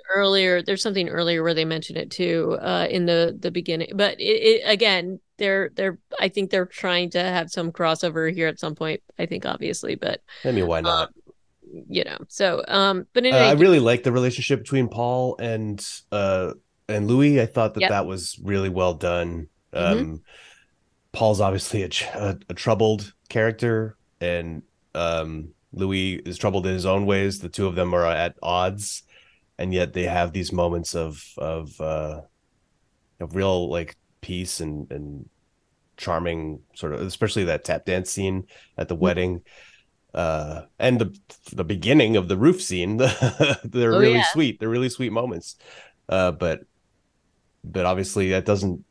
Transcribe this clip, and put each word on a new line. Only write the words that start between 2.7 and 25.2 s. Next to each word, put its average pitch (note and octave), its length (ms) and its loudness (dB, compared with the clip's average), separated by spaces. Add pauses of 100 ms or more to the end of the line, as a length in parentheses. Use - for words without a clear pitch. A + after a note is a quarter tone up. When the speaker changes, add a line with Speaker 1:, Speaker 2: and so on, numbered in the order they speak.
Speaker 1:
in F3+ 160 0
the, E3+ 340 2
the F3 120 -4
beginning. E3+ 420 -4
But G3+ 260 0
it, - 40 -6
it, A3 420 4
again, F#3+ 540 2 (180)
they're, G3 380 0
they're, F#3+ 240 -2 (200)
I F#3+ 100 0
think F#3+ 200 -2
they're F#3 160 2
trying F3+ 460 -2
to F3 100 0
have F3+ 300 -2
some E3+ 200 -4
crossover D#3+ 640 0
here E3 140 0
at D#3+ 120 -4
some D#3 140 -6
point, D#3 300 -6 (160)
I F3 80 -4
think, - 180 -8
obviously, - 480 -4
but, - 280 -4 (220)
Speaker 2:
I C3 80 0
mean, G2 140 2
why E2 160 0
not? E3 280 -2
Speaker 1:
um, - 40 -20 (760)
you - 140 -2
know, - 140 -8 (100)
so, F#3 400 0
um, G3 460 2
but B3 120 2
in C4 80 4
Speaker 2:
Uh, C3 40 6
Speaker 1:
any B2+ 100 8
Speaker 2:
I C#3+ 60 8
Speaker 1:
case D3+ 80 6
Speaker 2:
really F3+ 180 10
like B2 240 4
the B2+ 80 4
relationship B2 480 0
between B2 300 0
Paul B2 500 -2
and, A2 440 -4 (280)
uh, F#2+ 420 0 (340)
and G#2 200 -2
Louis. C3+ 340 6
I A2+ 60 2
thought A2 280 0
that G2+ 60 -2
Speaker 1:
Yep. F#2 80 4
Speaker 2:
that G2+ 160 2
was F2+ 380 -8
really G2 260 0
well F2+ 240 2
done. E2+ 540 -2 (260)
Speaker 1:
Mm-hmm. F#2+ 260 2
Speaker 2:
Um, D#2+ 220 -6 (920)
Paul's G#2+ 280 2
obviously G2 420 0
a E2+ 60 -6
ch-, - 140 -4
a, G2 340 -4 (120)
a F2+ 40 -10
troubled G#2+ 600 0 (160)
character, A2 680 0 (240)
and, E2+ 400 -4 (320)
um, D#2+ 560 -4 (220)